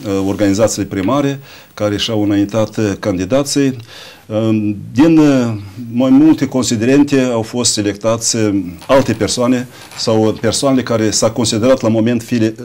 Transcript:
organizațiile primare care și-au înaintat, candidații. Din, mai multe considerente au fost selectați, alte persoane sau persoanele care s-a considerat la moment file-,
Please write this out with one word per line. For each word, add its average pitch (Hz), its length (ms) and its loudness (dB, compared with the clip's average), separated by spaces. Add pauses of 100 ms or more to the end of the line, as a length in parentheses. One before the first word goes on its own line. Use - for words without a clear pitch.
(260)
organizațiile 101 640 0
primare 139 500 -2 (360)
care 104 220 -4
și-au 104 260 -4
înaintat, 101 760 0
candidații. 127 800 -2 (1160)
Din, 156 280 4 (720)
mai 131 180 2
multe 143 380 6
considerente 131 720 2
au 120 220 0
fost 120 300 -4
selectați, 110 640 -2 (500)
alte 131 260 2
persoane 123 540 -2 (320)
sau 110 420 0
persoanele 127 420 0
care 110 280 0
s-a 110 200 0
considerat 120 500 0
la 120 80 0
moment 113 340 0
file-, 113 320 -2 (100)